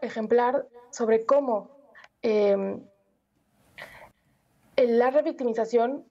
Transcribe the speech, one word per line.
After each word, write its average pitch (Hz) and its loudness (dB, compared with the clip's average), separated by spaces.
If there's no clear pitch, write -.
ejemplar 240 0
sobre 226 0
cómo, 262 0
em, 202 0
la 240 2
revictimización 247 -2